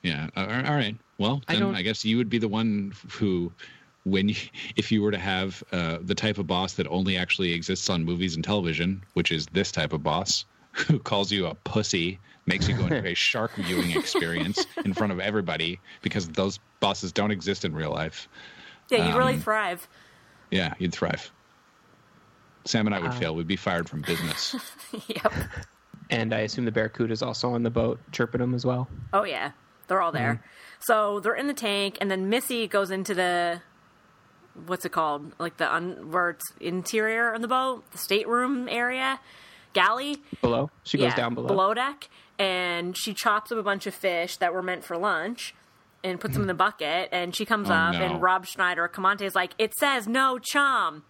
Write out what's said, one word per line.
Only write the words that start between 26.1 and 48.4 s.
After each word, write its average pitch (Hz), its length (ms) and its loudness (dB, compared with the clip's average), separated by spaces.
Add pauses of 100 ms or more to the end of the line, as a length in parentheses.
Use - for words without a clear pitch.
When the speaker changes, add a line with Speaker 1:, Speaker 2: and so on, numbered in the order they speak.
Speaker 2:
And 113 240 2
I 110 60 2
assume 107 240 -2
the 110 80 0
Barracuda 113 400 0
is 107 100 -2
also 120 300 -2
on 120 120 2
the 117 60 2
boat 117 300 2 (120)
chirping 123 280 0
them 123 140 0
as 120 100 -2
well? 127 240 2 (240)
Speaker 3:
Oh, 202 120 4
yeah. 143 260 -2 (380)
They're 185 120 4
all 170 120 2
there. 135 220 2
Speaker 2:
Mm-hmm. - 460 -14
Speaker 3:
So 208 400 2
they're 196 140 2
in 269 140 -2
the 285 60 -2
tank, 202 460 -2
and 196 100 0
then 190 180 0
Missy 233 400 0
goes 196 220 2
into 190 240 -2
the, 175 480 0 (1040)
what's 180 180 -4
it 180 80 -4
called? 151 460 -2
Like, 165 180 -4
the 151 180 2
un-, 165 380 -4
where 175 180 2
it's - 140 -10 (160)
interior 220 720 0
of 226 100 -4
the 233 60 -4
boat, 254 420 0
the - 80 -16
stateroom 247 720 0
area, 254 500 0 (540)
galley. 247 460 2 (220)
Speaker 2:
Below? 123 300 2 (140)
She - 140 0
goes 127 120 6
Speaker 3:
Yeah, 120 60 0
Speaker 2:
down 120 180 0
below. 117 140 -4
Speaker 3:
below 196 260 4
deck, 269 340 -4 (300)
and 180 580 0
she - 180 -4
chops 214 360 2
up 233 80 -2
a 214 40 -2
bunch 196 240 -2
of 190 80 -6
fish 175 420 0
that 175 180 0
were 185 80 -2
meant 180 220 -4
for 175 120 -6
lunch 185 580 -2 (500)
and 180 160 -4
puts 135 140 -2
them 165 80 2
in 196 60 0
the 185 60 0
bucket, 170 560 0
and 180 240 -2
she 214 100 -2
comes 202 240 0
Speaker 1:
Oh, 185 60 4
Speaker 3:
up, 165 200 4
Speaker 1:
no. 170 60 0
Speaker 3:
and 165 220 0
Rob 185 240 4